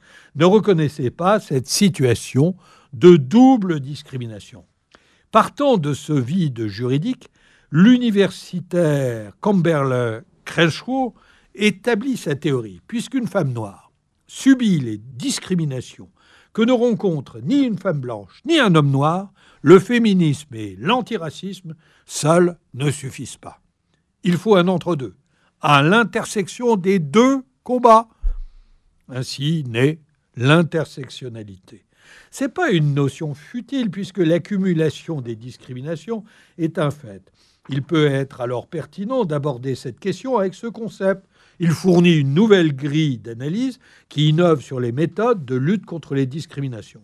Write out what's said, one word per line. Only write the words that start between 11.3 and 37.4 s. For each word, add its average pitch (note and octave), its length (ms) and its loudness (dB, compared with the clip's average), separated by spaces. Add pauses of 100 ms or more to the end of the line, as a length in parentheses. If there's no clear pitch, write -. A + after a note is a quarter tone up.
établit A3+ 600 -2
sa D3 180 -6
théorie. A#2 520 -6
Puisqu'une A#3+ 400 -6
femme D#3 260 -2
noire G#2+ 400 -12 (340)
subit A#3 540 2
les A2 160 -6
discriminations C3 1120 -8 (420)
que G#3+ 100 -4
ne A#3 120 4
rencontre G3+ 680 -2
ni B3 200 0
une A#3 160 -2
femme E3+ 240 -4
blanche A2 440 -12
ni D#4+ 140 2
un G3+ 160 4
homme C#3+ 160 4
noir, D#3+ 400 -2 (300)
le E3+ 180 10
féminisme F#3+ 760 0
et G#2 220 -10
l'antiracisme F3+ 1000 -6 (300)
seuls F3 520 2 (160)
ne C3+ 180 -4
suffisent B2+ 460 -14
pas. - 240 -20 (600)
Il F3 120 2
faut G#3+ 200 2
un F3 120 4
entre-deux, E3 480 -4 (460)
à C#3+ 220 4
l'intersection A3 920 0
des F#3+ 220 0
deux A#3+ 440 2 (200)
combats. A#3 440 4 (1000)
Ainsi C#3 580 -4
naît C3 320 0 (380)
l'intersectionnalité. B2 1500 -2 (460)
C'est - 220 -6
pas F4 180 -2
une D3+ 220 2
notion C#3+ 400 -2
futile A#3+ 580 -6
puisque F#3+ 280 -8
l'accumulation E3 1000 -2
des A#2 160 -10
discriminations C#3 880 -12 (340)
est D#3+ 220 -4
un D3+ 120 0
fait. G#2+ 380 -20 (380)